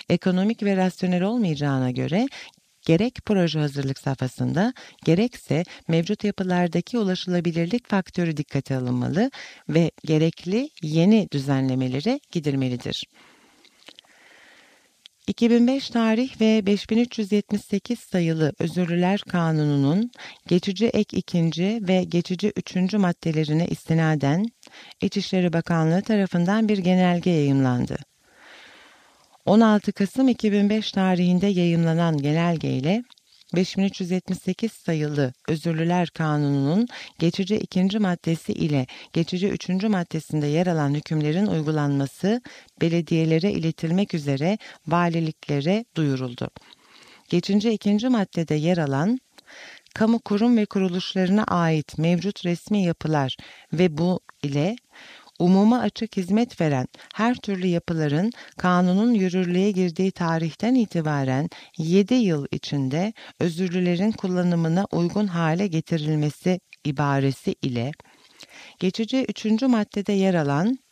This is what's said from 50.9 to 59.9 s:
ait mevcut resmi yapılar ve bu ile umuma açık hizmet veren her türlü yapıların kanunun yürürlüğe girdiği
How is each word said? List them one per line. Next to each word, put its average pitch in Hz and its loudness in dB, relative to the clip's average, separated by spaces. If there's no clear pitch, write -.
ait 165 0
mevcut 170 0
resmi 185 -2
yapılar 156 0
ve 156 2
bu 175 0
ile 147 -2
umuma 196 4
açık 214 -4
hizmet 196 -2
veren 139 0
her 240 0
türlü 190 -4
yapıların 165 0
kanunun 180 2
yürürlüğe 185 2
girdiği 185 0